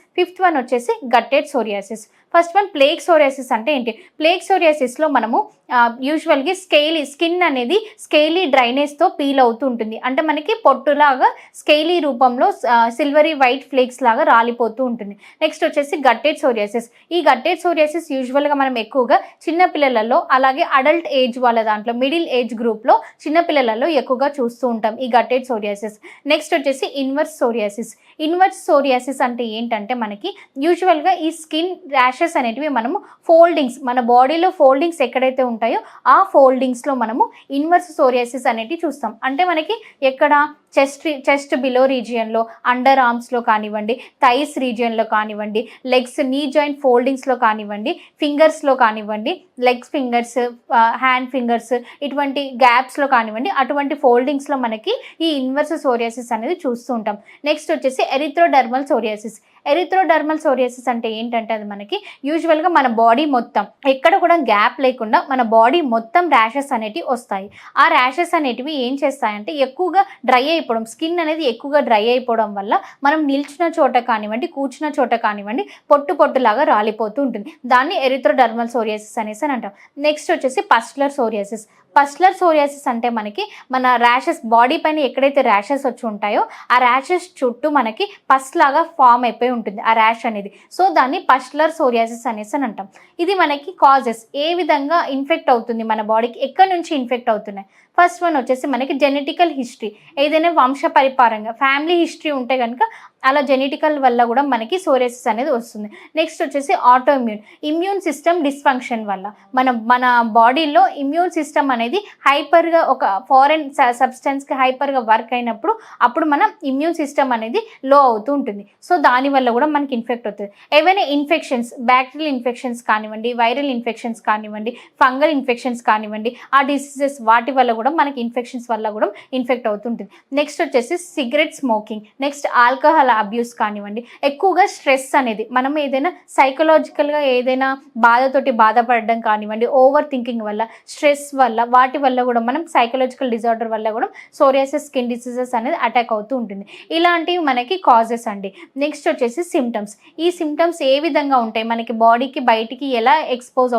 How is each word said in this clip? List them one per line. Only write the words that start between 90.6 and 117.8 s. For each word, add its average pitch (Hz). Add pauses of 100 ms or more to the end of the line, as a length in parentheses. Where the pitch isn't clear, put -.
So 359 (140)
దాన్ని 285 (100)
పస్టులర్ 302
సోరియాసిస్ 233
అనేసి 214
అని 277
అంటాం. 196 (360)
ఇది 349 (100)
మనకి 285 (120)
కాజెస్, 254 (220)
ఏ - (140)
విధంగా 302 (180)
ఇన్ఫెక్ట్ 311
అవుతుంది 233
మన 220 (100)
బాడీకి, 233
ఎక్కడి 370
నుంచి 339 (100)
ఇన్ఫెక్ట్ 240
అవుతున్నాయి? 208 (300)
ఫస్ట్ 349
వన్ 339
వచ్చేసి 254
మనకి 269
జెనెటికల్ 294 (100)
హిస్టరీ, 233 (340)
ఏదైనా 311 (100)
వంశ 269 (160)
పరిపారంగా 233 (120)
ఫ్యామిలీ 285
హిస్టరీ 320
ఉంటే 254
కనుక 233 (460)
అలా 285
జెనెటికల్ 285
వల్ల 240
కూడా 247 (100)
మనకి 226
సోరియాసిస్ 254
అనేది 254
వస్తుంది. 214 (300)
నెక్స్ట్ 320
వచ్చేసి 285 (200)
ఆటోఇమ్యూన్, 247 (280)
ఇమ్యూన్ 359
సిస్టమ్ 330
డిస్‌ఫంక్షన్ 254
వల్ల 190 (320)
మన, 254 (200)
మన 247 (340)
బాడీలో 294 (220)
ఇమ్యూన్ 330
సిస్టమ్ 294
అనేది 240 (280)
హైపర్గా 330 (120)
ఒక 254 (240)
ఫారిన్ 285 (100)
స-, 247
సబ్స్టెన్స్‌కి 277
హైపర్గా 262 (100)
వర్క్ 233
అయినప్పుడు 240 (320)
అప్పుడు 320
మన 381 (220)
ఇమ్యూన్ 311
సిస్టమ్ 277
అనేది 226 (300)